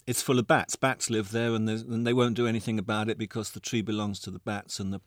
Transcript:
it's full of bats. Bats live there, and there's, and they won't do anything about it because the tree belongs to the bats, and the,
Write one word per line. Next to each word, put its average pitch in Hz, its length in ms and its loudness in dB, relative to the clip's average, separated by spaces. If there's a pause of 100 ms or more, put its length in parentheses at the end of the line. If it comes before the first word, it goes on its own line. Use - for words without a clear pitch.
it's 123 160 0
full 131 160 4
of 120 80 4
bats. - 300 2
Bats - 340 0
live 107 220 0
there, 117 240 2
and 110 120 2
there's, 110 140 -2
and 117 240 -2
they 120 80 4
won't 123 220 4
do 120 100 4
anything 113 320 0
about 107 320 0
it 110 80 -2
because 107 340 -6
the - 80 -14
tree 113 220 -2
belongs 104 380 -2
to - 100 -12
the 92 100 -10
bats, - 400 -6
and 98 140 -4
the, 95 140 -6